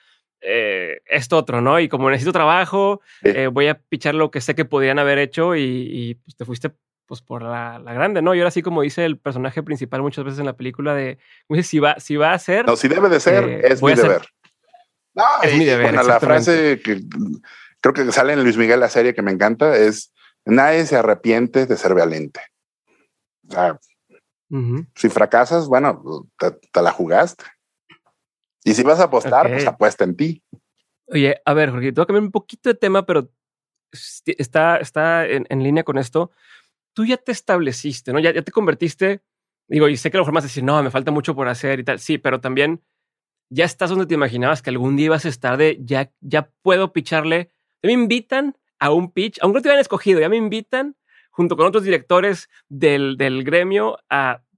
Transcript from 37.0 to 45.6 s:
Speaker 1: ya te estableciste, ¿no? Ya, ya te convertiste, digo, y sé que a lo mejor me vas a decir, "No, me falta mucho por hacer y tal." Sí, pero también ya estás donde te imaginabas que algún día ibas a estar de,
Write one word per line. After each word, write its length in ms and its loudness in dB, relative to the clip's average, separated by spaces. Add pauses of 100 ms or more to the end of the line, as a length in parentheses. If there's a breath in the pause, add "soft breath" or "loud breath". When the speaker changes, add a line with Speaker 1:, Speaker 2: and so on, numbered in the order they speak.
Speaker 1:
ya 120 -2
te 140 -10
estableciste, 840 -4
¿no? 60 0
Ya, 140 2
ya 80 -2
te 100 -14
convertiste, 720 -2 (460)
digo, 220 2
y 80 -2
sé 140 -6
que 60 -2
a 20 2
lo 40 2
mejor 100 -2
me 40 0
vas 80 -2
a 20 -10
decir, 160 -8
"No, 200 2
me 80 -4
falta 200 -4
mucho 240 -4
por 140 -4
hacer 300 -4
y 40 -10
tal." 160 -4
Sí, 180 -4
pero 240 -2
también 400 -2 (680)
ya 160 0
estás 240 -4
donde 160 0
te 100 -2
imaginabas 460 0
que 80 -10
algún 280 -2
día 100 0
ibas 180 0
a 40 -4
estar 280 -4
de, 240 2